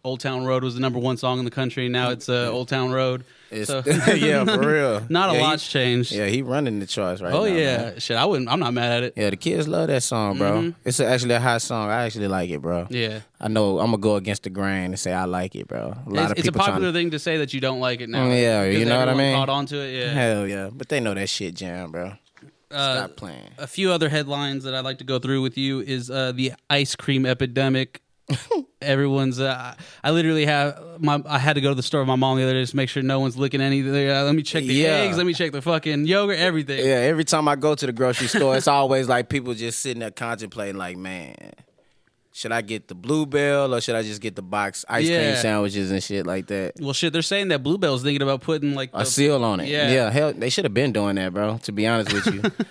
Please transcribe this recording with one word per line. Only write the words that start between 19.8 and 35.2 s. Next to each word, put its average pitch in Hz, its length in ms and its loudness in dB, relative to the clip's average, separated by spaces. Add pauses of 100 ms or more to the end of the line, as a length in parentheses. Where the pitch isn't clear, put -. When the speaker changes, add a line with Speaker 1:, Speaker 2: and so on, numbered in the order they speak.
Speaker 1:
yeah. 123 140 -2
Speaker 2:
Hell 113 340 2
yeah. 98 240 -6
But 135 180 -12
they 147 100 0
know 110 160 0
that 98 140 -2
shit 90 260 -6
jam, 90 360 -8
bro. 87 220 -8 (560)
Speaker 1:
Uh, 139 280 -2
Speaker 2:
Stop 92 200 -6
playing. 64 400 -14
Speaker 1:
a 147 80 -10
few 185 260 0
other 160 160 2
headlines 143 580 -2
that 131 100 -6
I'd 131 100 -4
like 131 140 -8
to 139 40 -14
go 131 140 -2
through 131 240 0
with 131 160 -4
you 135 220 -2
is, 127 320 -6
uh, 131 200 -2
the 127 220 -2 (160)
ice 143 260 2
cream 131 300 0
epidemic. 131 760 0 (280)
<laughs> - 520 -4
Everyone's, 135 600 2
uh, 127 340 -4 (300)
I 147 60 2
literally 160 340 4
have 147 560 -2
my, 147 240 2
I 147 120 -2
had 139 160 4
to 143 80 2
go 135 80 2
to 139 60 2
the 127 80 -2
store 151 160 0
with 135 80 2
my 131 80 4
mom 131 220 2
the 131 60 2
other 131 100 2
day 131 80 2
just 127 100 -4
to 139 60 -2
make 131 100 0
sure 135 160 -4
no 135 160 2
one's 131 160 0
licking 135 240 0
anything. 139 500 2
Uh, 139 140 2
let 143 100 4
me 156 80 4
check 147 220 -2
the 127 100 0
Speaker 2:
Yeah. 147 160 4
Speaker 1:
eggs. 165 280 2
Let 180 80 2